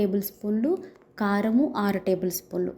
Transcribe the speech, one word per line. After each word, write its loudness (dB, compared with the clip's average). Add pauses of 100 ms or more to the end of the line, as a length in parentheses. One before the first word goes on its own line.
టేబుల్ 0
స్పూన్లు, -4 (200)
కారము 2
ఆరు 0
టేబుల్ 2
స్పూన్లు, -4